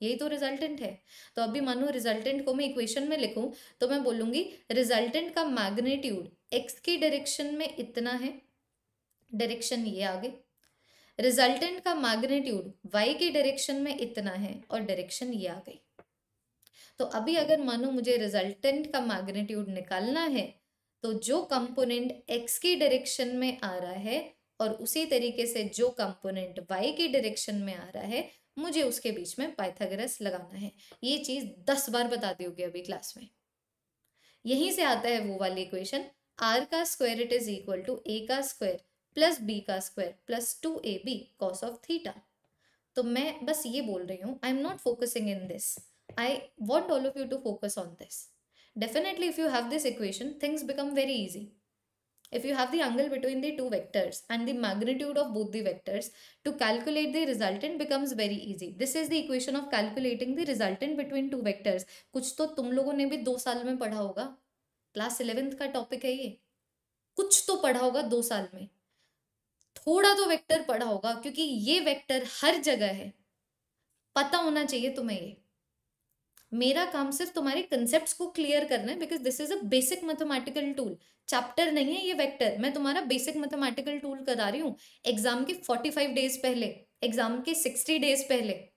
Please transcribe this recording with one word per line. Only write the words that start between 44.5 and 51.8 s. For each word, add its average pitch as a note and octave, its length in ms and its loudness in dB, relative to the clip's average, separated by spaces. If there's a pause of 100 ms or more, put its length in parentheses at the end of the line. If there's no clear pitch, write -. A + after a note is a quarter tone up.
am C4+ 100 2
not F#4 180 -4
focusing A#3+ 480 0
in G3 240 -2
this, - 160 -6 (520)
I A#3+ 100 2 (340)
want D#4 260 4
all C4+ 160 2
of C4+ 120 -2
you C4 100 -4
to C4 140 -4
focus G3+ 360 -4
on E3+ 220 -8
this। - 160 -14 (600)
Definitely D#4+ 540 0
if E4 80 -4
you D#4+ 120 2
have A#3+ 200 0
this D4+ 160 0
equation, A#3+ 560 -2
things D4 220 -2
become C#4 320 -2
very C4+ 220 2
easy। G3 260 -6 (920)